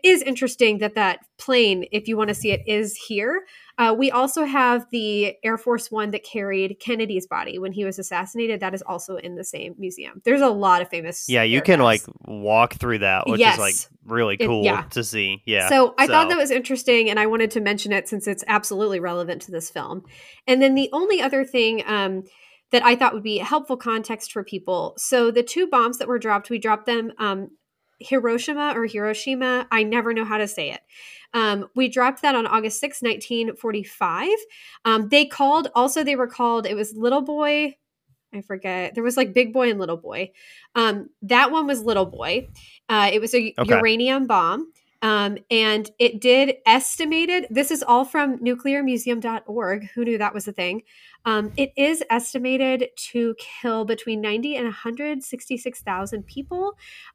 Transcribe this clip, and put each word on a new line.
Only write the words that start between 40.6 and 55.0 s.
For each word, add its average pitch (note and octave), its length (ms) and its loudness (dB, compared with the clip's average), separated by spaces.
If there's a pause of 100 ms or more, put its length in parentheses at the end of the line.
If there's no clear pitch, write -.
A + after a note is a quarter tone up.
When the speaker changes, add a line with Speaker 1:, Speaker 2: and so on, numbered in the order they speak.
Speaker 1:
Um, G#3+ 360 0 (140)
that B3 280 4
one D#4 160 0
was B3+ 160 -2
Little G#3 220 2
Boy. F3 420 -6 (400)
Uh, G#3 240 4
it G#3+ 80 2
was A3+ 160 0
a A3+ 220 0
Speaker 2:
Okay. G#3 180 4
Speaker 1:
uranium A#3+ 520 2
bomb. G#3 440 0 (320)
Um, G#3 360 0 (100)
and A3 480 2
it A3+ 240 2
did C4 360 6 (100)
estimated, D#4+ 840 2
this C4+ 220 0
is D#4 100 -2
all C#4 240 4
from C#4+ 340 -2
nuclear C4 440 0
museum A#3+ 360 -2
dot A3+ 280 -6
org. G#3 480 -4
Who A#3+ 100 -4
knew A3+ 140 0
that G#3 140 -2
was G#3 140 -10
a G#3 60 -8
thing? F#3 300 -4 (420)
Um, G#3+ 320 0
it C#4 180 0
is D#4 360 0
estimated B3+ 800 0 (220)
to A#3 280 -2
kill A3 460 -6
between A3 360 -4
ninety A#3 340 -2
and B3 120 -4
a A3 40 -6
hundred C4+ 520 -6